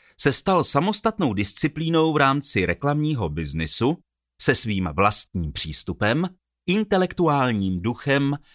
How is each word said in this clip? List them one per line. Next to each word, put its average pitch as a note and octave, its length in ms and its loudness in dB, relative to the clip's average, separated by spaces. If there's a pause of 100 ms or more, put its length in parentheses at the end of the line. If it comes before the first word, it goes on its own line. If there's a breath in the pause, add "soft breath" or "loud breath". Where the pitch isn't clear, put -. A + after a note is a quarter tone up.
(200 loud breath)
se C#3 120 2
stal F3 320 2
samostatnou F#3 680 0
disciplínou D#3+ 800 0
v D3 40 2
rámci C3+ 500 2
reklamního C#3+ 640 0
biznisu D#2+ 680 -2 (440)
se B2+ 120 4
svým F#2+ 420 -2
vlastním F2+ 560 0
přístupem, G#2+ 760 -4 (380)
intelektuálním C#3+ 1160 0
duchem C#3 560 0 (160 soft breath)